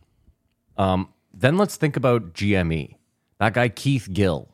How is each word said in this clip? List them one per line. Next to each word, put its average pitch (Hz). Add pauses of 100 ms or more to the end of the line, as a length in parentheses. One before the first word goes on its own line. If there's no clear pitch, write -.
(800)
Um, 95 (240)
then 131
let's 202
think 147
about 120
G 101
M 85
E. 76 (400)
That 104
guy 120
Keith 131
Gill, 85